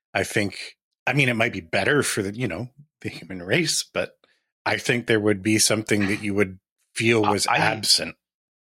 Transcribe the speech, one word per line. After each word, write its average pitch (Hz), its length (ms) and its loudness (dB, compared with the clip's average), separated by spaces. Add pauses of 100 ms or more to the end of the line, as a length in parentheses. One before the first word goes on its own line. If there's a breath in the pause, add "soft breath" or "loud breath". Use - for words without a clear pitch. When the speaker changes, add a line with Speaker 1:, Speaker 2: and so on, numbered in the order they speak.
(140)
Speaker 1:
I 98 100 0
think, - 520 -4 (320)
I 123 60 0
mean, 135 160 2
it 120 60 0
might 117 180 0
be 98 80 -8
better 110 420 0
for - 180 -2
the, 101 140 -4
you 123 120 -4
know, 101 220 -8 (320)
the 110 80 -8
human 90 320 -12
race, 143 420 0
but - 340 -6 (480)
I 107 120 0
think 120 300 -2
there 113 120 4
would 104 220 2
be 107 160 2
something 104 500 2
that 101 140 -2
you 101 140 -2
would 95 240 0 (360)
feel 113 300 4
Speaker 2:
I, 101 60 4
Speaker 1:
was 101 160 0
Speaker 2:
I 123 100 2
Speaker 1:
absent. 104 580 0 (500)